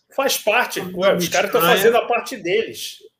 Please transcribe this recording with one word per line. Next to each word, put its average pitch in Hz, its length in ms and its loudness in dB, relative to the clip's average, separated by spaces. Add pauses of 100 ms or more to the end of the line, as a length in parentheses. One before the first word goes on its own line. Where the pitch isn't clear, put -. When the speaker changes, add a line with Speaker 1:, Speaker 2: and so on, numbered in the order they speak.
(140)
Speaker 1:
Faz 262 240 -2
parte, 220 420 -2
Speaker 2:
Não 180 200 -8
Speaker 1:
ué, 190 160 2
os 175 80 -2
Speaker 2:
me 165 60 -4
Speaker 1:
caras 196 200 0
tão 240 100 2
Speaker 2:
estranha. 170 160 4
Speaker 1:
fazendo 226 200 4
a 226 100 2
parte 233 300 -4
deles. 185 640 -4 (220)